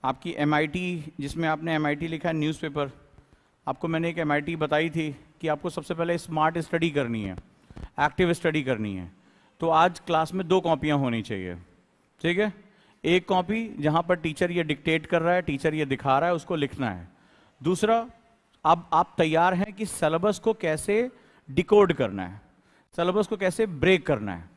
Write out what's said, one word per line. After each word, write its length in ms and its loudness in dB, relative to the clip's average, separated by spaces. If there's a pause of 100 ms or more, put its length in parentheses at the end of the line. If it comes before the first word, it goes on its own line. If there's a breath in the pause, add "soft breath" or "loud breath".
आपकी 340 -4
एमआईटी, 800 -2
जिसमें 280 -4
आपने 260 -2
एमआईटी 340 -2
लिखा 200 -4
है 80 -2
न्यूज़पेपर, 540 -4 (760 soft breath)
आपको 220 -4
मैंने 220 0
एक 100 -8
एमआईटी 380 0
बताई 320 0
थी 200 -4 (300)
कि 80 -4
आपको 220 -2
सबसे 240 -6
पहले 240 -2
स्मार्ट 420 0
स्टडी 320 0
करनी 300 -2
है, 140 -6 (640 loud breath)
एक्टिव 320 2
स्टडी 320 0
करनी 320 -2
है। 140 -10 (500 soft breath)
तो 100 0
आज 300 4
क्लास 340 0
में 140 -4
दो 140 6
कॉपियाँ 360 2
होनी 240 0
चाहिए, 320 -6 (680)
ठीक 180 0
है? 140 2 (520 soft breath)
एक 240 2
कॉपी 400 0 (120)
जहाँ 220 2
पर 160 2
टीचर 320 -2
ये 140 0
डिक्टेट 420 -2
कर 160 0
रहा 120 2
है, 80 0
टीचर 320 -2
ये 120 -2
दिखा 320 0
रहा 100 2
है, 60 2
उसको 220 -6
लिखना 340 -2
है। 180 -10 (520 soft breath)
दूसरा, 460 2 (580)
अब 280 4
आप 260 2
तैयार 360 4
हैं 180 -2
कि 160 -6
सिलेबस 500 0
को 160 0
कैसे 560 0 (380 soft breath)
डिकोड 460 6
करना 300 -2
है, 160 -12 (540 soft breath)
सिलेबस 320 2
को 100 -6
कैसे 300 0
ब्रेक 400 2
करना 280 0
है। 220 -14